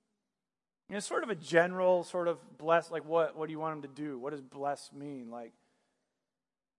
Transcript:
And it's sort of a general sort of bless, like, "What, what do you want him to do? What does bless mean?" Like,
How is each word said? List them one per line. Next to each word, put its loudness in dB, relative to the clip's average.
And -6
it's -6
sort -2
of -4
a -2
general 4
sort -2
of -4
bless, 4
like, -4
"What, 2
what -4
do -8
you -6
want -4
him -8
to -10
do? -8
What -6
does -8
bless -6
mean?" -12
Like, -14